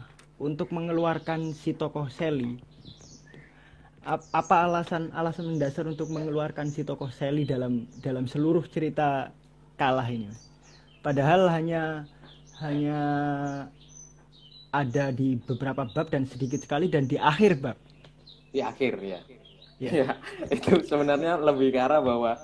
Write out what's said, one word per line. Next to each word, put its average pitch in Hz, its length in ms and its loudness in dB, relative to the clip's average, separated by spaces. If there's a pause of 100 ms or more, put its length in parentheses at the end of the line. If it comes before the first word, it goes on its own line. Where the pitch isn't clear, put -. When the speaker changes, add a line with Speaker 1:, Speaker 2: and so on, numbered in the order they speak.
(420)
Speaker 1:
untuk 156 320 -4
mengeluarkan 165 800 -2
si - 160 -6
tokoh 147 400 -4
Sally, 127 480 -2 (1400)
ap-, 156 320 -4
apa 170 320 4
alasan, 170 480 -2
alasan 165 400 -2
mendasar 147 320 -2
untuk 156 240 -6
mengeluarkan 151 560 -4
si 147 160 -4
tokoh 139 320 -8
Sally 143 320 0
dalam, 123 400 -2 (160)
dalam 127 240 -4
seluruh 156 400 0
cerita 147 640 -2 (420)
Kalah 131 380 2
ini, 113 180 -6
Mas? 110 140 -16 (580)
Padahal 151 480 4
hanya, 160 580 -2 (540)
hanya 147 400 -2 (1700)
ada 139 400 0
di 131 240 0
beberapa 131 540 -4
bab 160 180 -2
dan 139 160 0
sedikit 131 400 -4
sekali 151 240 0
dan 147 220 2
di 143 100 0
akhir 151 400 6
bab. 123 160 -6 (760)
Speaker 2:
Di 131 100 -2
akhir, 110 380 -2
ya. 95 200 -8 (640)
Speaker 1:
Ya. 127 80 -6
Speaker 2:
Ya, 135 180 4 (240)
<laughs> - 220 -6
itu 165 320 4
sebenarnya 147 540 2
lebih 135 340 4
ke 127 80 2
arah 143 160 4
bahwa 120 460 2